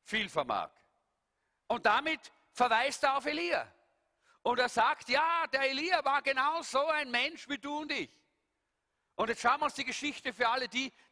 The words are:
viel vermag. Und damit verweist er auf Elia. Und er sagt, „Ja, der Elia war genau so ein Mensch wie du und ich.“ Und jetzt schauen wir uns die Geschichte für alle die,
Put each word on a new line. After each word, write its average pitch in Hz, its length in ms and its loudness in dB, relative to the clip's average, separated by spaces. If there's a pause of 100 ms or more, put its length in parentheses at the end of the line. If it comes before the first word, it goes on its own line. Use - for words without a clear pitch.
viel 214 280 -4
vermag. 110 400 -2 (960)
Und 233 180 -2
damit 294 480 0 (200)
verweist 247 520 2
er 277 140 2
auf 269 80 -6
Elia. 302 440 -2 (720)
Und 240 180 2
er 247 80 4
sagt, 247 400 2
„Ja, 320 400 2
der 269 200 0
Elia 302 360 0
war 277 180 2
genau 277 400 0
so 269 240 0
ein 302 240 -2
Mensch 254 380 -2
wie 277 100 -4
du 294 220 -6
und 302 120 -6
ich.“ 202 180 -4 (1040)
Und 220 120 0
jetzt 226 140 -4
schauen 262 180 4
wir 302 40 0
uns 277 100 0
die 269 100 -6
Geschichte 254 480 -6
für 240 160 0
alle 247 200 -2
die, 254 240 -4 (200)